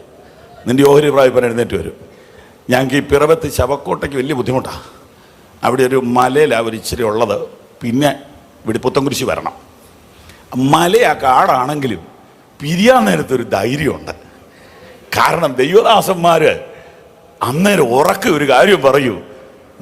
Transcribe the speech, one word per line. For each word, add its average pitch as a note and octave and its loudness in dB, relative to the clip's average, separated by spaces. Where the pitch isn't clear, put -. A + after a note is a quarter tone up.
നിന്റെ C3 2
ഓഹരി D3 4
പ്രാപിപ്പാൻ B2+ 4
എഴുന്നേറ്റ് A2+ -4
വരും." F2 -12
ഞങ്ങൾക്ക് C3 0
ഈ - -8
പിറവത്ത് D3+ 2
ശവക്കോട്ടയ്ക്ക് C#3+ -4
വലിയ C#3+ -4
ബുദ്ധിമുട്ടാണ്. B2 -6
അവിടെ B2+ 0
ഒരു C3 0
മലയിലാ B2+ 2
ഒരു A2 -10
ഇച്ചിരി A#2 -8
ഉള്ളത്, G#2+ -2
പിന്നെ C3 -2
ഇവിടെ A2 -4
പുത്തൻകുരിശി C3 -2
വരണം. D#2+ -6
മലയാ E3+ 2
കാടാണെങ്കിലും C3+ 0
പിരിയാൻ G3 2
നേരത്തൊരു C3 -2
ധൈര്യമുണ്ട്. A#2+ -4
കാരണം D3+ 0
ദൈവദാസന്മാര് E3+ 2
അന്നേരം D#3+ 0
ഉറക്കെ F#3 0
ഒരു C#3+ -2
കാര്യം C#3+ 4
പറയൂ, C3 2